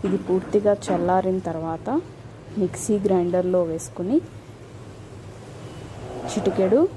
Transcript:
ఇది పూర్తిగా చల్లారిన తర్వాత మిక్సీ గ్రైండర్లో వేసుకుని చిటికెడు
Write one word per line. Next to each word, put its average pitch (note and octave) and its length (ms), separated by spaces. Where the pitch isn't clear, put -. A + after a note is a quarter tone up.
ఇది F#3+ 220
పూర్తిగా G3+ 460
చల్లారిన F#3 520
తర్వాత E3 380
మిక్సీ - 340
గ్రైండర్లో F3+ 560
వేసుకుని F3+ 460
చిటికెడు G3 520